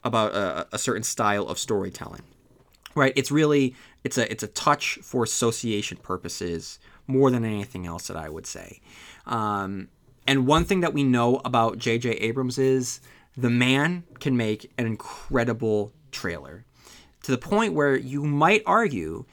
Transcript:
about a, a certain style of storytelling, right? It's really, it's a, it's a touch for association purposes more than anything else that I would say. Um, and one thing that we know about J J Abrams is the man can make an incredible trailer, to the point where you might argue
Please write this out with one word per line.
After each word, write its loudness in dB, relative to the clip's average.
about 0
a, -2
a -6
certain -2
style 0
of -6
storytelling, -6
right? 4
It's -2
really, 4
it's -4
a, 2
it's -8
a -8
touch 0
for -4
association -2
purposes -8
more 6
than 2
anything -6
else -10
that -10
I -10
would -12
say. -16
Um, -4
and 4
one 4
thing 2
that 2
we 2
know 4
about 2
J 0
J -2
Abrams -2
is 2
the 0
man 2
can 0
make -2
an -2
incredible -2
trailer, -10
to -2
the 0
point 0
where 2
you -4
might 4
argue 0